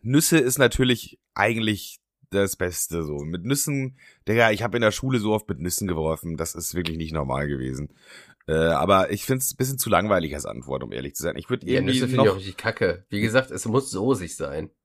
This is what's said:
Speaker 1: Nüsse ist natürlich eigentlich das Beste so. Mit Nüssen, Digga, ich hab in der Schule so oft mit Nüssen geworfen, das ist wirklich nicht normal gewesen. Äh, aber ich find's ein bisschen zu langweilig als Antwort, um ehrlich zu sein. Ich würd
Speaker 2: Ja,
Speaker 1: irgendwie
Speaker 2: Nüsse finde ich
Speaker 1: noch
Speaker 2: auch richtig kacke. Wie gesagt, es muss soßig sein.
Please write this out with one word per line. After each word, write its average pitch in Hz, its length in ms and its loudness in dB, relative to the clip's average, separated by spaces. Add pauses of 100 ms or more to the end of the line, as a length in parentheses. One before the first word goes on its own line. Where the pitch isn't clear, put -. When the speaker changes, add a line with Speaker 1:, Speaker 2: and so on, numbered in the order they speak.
Speaker 1:
Nüsse 139 360 4
ist 127 220 2
natürlich 123 600 2 (140)
eigentlich 107 680 0 (320)
das 98 240 2
Beste 85 480 -4
so. 73 160 -4
Mit 82 260 -8
Nüssen, 135 540 -2 (280)
Digga, 113 220 6
ich 107 140 0
hab 110 100 -2
in 120 80 2
der 110 80 6
Schule 127 300 0
so 107 140 2
oft 107 140 -2
mit 87 120 -6
Nüssen 90 280 -4
geworfen, 80 480 -2
das 82 200 -6
ist 85 180 -8
wirklich 82 240 -4
nicht 80 160 -6
normal 71 340 -2
gewesen. 65 460 -6 (540)
Äh, 78 80 0
aber 82 560 4
ich - 140 -4
find's 131 280 -2
ein - 40 -16
bisschen 131 200 -2
zu 113 140 -2
langweilig 92 420 4
als 73 140 -8
Antwort, 64 360 -6
um 55 80 -12
ehrlich 65 220 -8
zu - 80 -10
sein. 85 160 -4
Ich 82 140 -8
würd 123 120 -4
Speaker 2:
Ja, 104 120 -2
Speaker 1:
irgendwie 131 180 2
Speaker 2:
Nüsse 127 140 0
finde 131 160 2
ich - 40 8
Speaker 1:
noch 98 60 4
Speaker 2:
auch 92 60 -2
richtig 95 180 -12
kacke. 95 520 -2
Wie 104 120 -2
gesagt, 113 300 2
es - 160 -6
muss 127 240 0
soßig 98 440 -2
sein. 78 360 -6 (140)